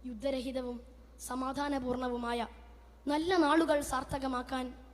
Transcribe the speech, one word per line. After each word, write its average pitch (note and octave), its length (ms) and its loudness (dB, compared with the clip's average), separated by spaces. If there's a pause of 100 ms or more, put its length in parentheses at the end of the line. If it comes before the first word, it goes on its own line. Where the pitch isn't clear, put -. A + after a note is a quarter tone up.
യുദ്ധരഹിതവും B3 720 -4 (460)
സമാധാനപൂർണവുമായ B3+ 1200 -2 (600)
നല്ല D#4+ 300 4
നാളുകൾ D#4 440 6
സാർത്ഥകമാക്കാൻ C4 920 -4 (200)